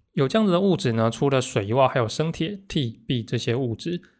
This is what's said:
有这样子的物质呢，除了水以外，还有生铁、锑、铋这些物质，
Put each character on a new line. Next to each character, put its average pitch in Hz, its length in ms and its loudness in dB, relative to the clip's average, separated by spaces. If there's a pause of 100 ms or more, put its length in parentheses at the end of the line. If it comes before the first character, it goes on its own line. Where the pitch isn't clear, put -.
(120)
有 135 160 2
这 220 100 0
样 220 80 4
子 190 60 4
的 175 80 4
物 190 160 4
质 123 160 0
呢， 113 180 2
除 139 180 0
了 135 120 4
水 110 260 -4
以 104 60 -2
外， 131 160 4
还 131 100 0
有 120 80 2
生 156 240 -2
铁、 165 380 -6
锑、 123 400 -4
铋 117 180 -2
这 131 100 -4
些 117 200 -2
物 127 180 -2
质， 170 260 -6 (200)